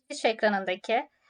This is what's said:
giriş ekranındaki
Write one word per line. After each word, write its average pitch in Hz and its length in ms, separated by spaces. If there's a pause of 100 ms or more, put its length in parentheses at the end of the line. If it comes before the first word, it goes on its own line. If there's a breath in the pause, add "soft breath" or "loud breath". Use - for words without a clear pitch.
giriş 285 160
ekranındaki 214 840 (200)